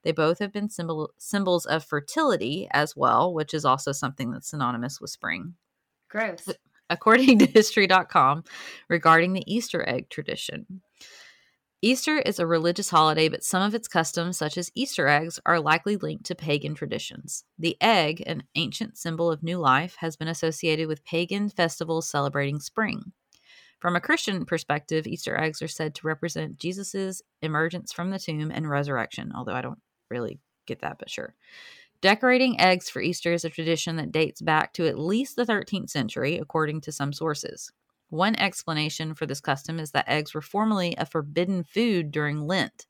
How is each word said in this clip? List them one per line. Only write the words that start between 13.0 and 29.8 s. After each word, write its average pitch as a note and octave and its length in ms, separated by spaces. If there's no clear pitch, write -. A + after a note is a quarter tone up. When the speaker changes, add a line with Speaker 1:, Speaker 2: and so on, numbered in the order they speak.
Speaker 1:
but - 140
some F#3 180
of G#3 140
its A3+ 120
customs, E3+ 500
such D3+ 200
as F3 160
Easter F#3+ 340
eggs, D3+ 380
are E3+ 140
likely E3+ 380
linked D#3 280
to F3+ 80
pagan D3+ 400
traditions. - 680
The E3 200
egg, F3 460
an D#3 160
ancient - 420
symbol E3 340
of D#3 120
new F3 160
life, D3 400
has E3 160
been D#3+ 140
associated D#3+ 580
with D#3 180
pagan F#3+ 440
festivals E3 600
celebrating C#3+ 500
spring. - 520
From F3 160
a F3 60
Christian G3 440
perspective, D#3 600
Easter - 340
eggs D#3 220
are D#3+ 60
said D#3 280
to - 120
represent D#3+ 500
Jesus's F#3+ 640
emergence D#3 500
from F3 160
the F#3+ 100
tomb D#3 320
and D#3 160
resurrection, C#3+ 680
although A#2+ 180
I B2+ 80
don't B2+ 180